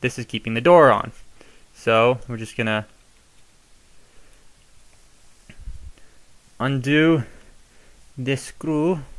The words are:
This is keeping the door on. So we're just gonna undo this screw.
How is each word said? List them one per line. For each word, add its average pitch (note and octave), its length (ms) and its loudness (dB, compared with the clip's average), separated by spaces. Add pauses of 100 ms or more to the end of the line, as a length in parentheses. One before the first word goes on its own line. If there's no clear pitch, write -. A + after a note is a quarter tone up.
This B2+ 180 -6
is A#2+ 60 -10
keeping A2+ 280 -8
the A#2 80 -4
door D#3 300 8
on. G#2+ 200 0 (640)
So A#2 540 2
we're A#2+ 100 -10
just A2 200 -14
gonna G#2+ 280 -4 (3750)
undo C#3 640 2 (960)
this C3+ 260 -4
screw. D#3 580 -4 (180)